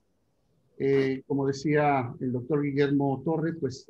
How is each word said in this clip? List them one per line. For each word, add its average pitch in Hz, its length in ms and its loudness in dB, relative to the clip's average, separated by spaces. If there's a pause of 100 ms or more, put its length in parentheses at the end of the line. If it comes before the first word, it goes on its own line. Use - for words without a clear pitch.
(760)
Eh, 135 480 2
como 139 220 0
decía 143 720 2
el 127 140 -2
doctor 135 280 -2
Guillermo 139 600 0
Torre, 160 300 -2
pues, 135 360 -6